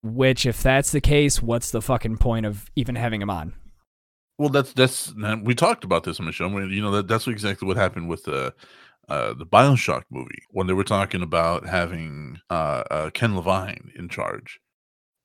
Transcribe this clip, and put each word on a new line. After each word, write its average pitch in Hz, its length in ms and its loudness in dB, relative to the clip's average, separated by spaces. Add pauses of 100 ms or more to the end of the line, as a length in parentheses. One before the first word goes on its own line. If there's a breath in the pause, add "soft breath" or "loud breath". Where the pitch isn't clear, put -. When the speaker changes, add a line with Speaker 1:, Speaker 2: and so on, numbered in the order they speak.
Speaker 1:
Which, 123 440 2
if 117 140 0
that's 135 300 4
the 147 100 0
case, 143 400 6
what's 117 300 -2
the 113 120 -2
fucking 117 340 -2
point 113 300 2
of 104 280 -6
even 123 220 -2
having 113 260 -2
him 101 80 -4
on? 85 240 -6 (840)
Speaker 2:
Well, 147 100 2
that's, 135 240 2
that's, - 420 2 (300)
we 120 100 2
talked 190 300 2
about 90 180 2
this 85 160 -8
on 82 80 -6
the 80 60 -6
show. 87 160 -4
We, 98 260 -4
you 101 80 -2
know, 104 80 -2
that, 101 160 0
that's 110 220 0
exactly 104 400 -4
what 101 80 0
happened 90 320 0
with, 82 180 -6
uh, 67 240 -4 (580 loud breath)
uh, 58 260 -4
the 73 120 -14
BioShock 113 640 4
movie - 400 -12
when 95 160 -2
they 92 60 0
were 95 100 2
talking 98 400 -2
about 85 460 0
having, 80 680 -6 (120)
uh, 76 400 -2
uh, 78 200 -4
Ken 107 260 0
Levine 92 600 -4
in 87 120 -12
charge, - 500 -8 (680)